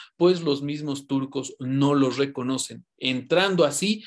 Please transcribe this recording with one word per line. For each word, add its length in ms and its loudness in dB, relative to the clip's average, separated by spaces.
pues 240 4
los 200 0
mismos 460 -6
turcos 520 -4
no 360 2
los 220 2
reconocen, 680 -4
entrando 680 2
así 440 0